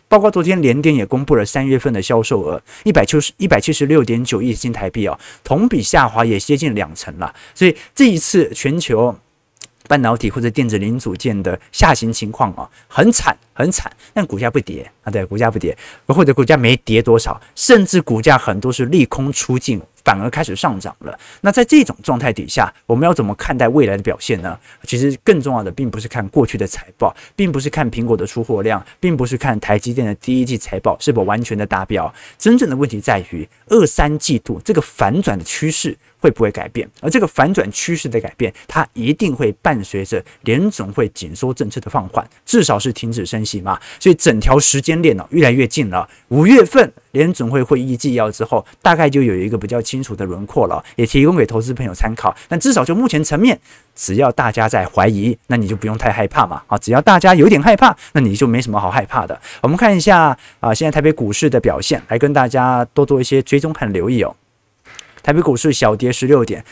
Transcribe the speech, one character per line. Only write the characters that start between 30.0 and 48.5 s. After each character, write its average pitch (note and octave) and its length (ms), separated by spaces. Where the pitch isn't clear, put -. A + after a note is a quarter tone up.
的 G#2 80
第 B2+ 260
一 B2+ 40
季 A#2+ 120
财 G2 220
报 - 220
是 D3 120
否 A2+ 120
完 G#2 180
全 A2 160
的 G#2 80
达 F#2+ 180
标。 F#2 300
真 A#3 180
正 A#3+ 140
的 C3 60
问 C#3 120
题 A2 120
在 G#2 180
于 D#2+ 160
二 G#3+ 180
三 D3+ 320
季 C#3+ 220
度 F#2 260
这 G#3+ 80
个 E3 80
反 A#2 400
转 A#2+ 160
的 F2 60
趋 - 260
势 D#3 300
会 D#3 100
不 A#2 100
会 G#2+ 120
改 - 160
变， - 200
而 D#3+ 100
这 A#3 80
个 G3 80
反 D3+ 260
转 - 200
趋 - 240
势 C#3 120
的 A2+ 120
改 - 160
变， A2+ 180
它 - 240
一 A#2+ 200
定 D#3+ 220
会 A#2 160
伴 C3 220
随 F#2+ 220
着 F#2+ 200
联 D3+ 280
总 G2 220
会 A2 160
紧 D#2+ 260
缩 C3 180
政 B2 160
策 A#2+ 120
的 - 100
放 G2 180
缓， - 160
至 A#3 180
少 G#2+ 160
是 B2 140
停 A2+ 180
止 A2+ 160
升 A2 180
息 G#2 160
嘛。 F#2 160
所 F#3+ 120
以 E3+ 40
整 B2+ 240
条 C3 180
时 C#3 240
间 D#3+ 220
链 C3 160
哦， E2 120
越 D#3+ 120
来 C3 80
越 B2 160
近 A#2 240
了。 F2+ 180
五 D3 180
月 A#3 180
份 A3 280
联 D#3 220
总 A#2 180
会 C3+ 100
会 B2+ 200
议 C3 160
纪 B2+ 180
要 A2 160
之 G#2+ 140
后， A2+ 200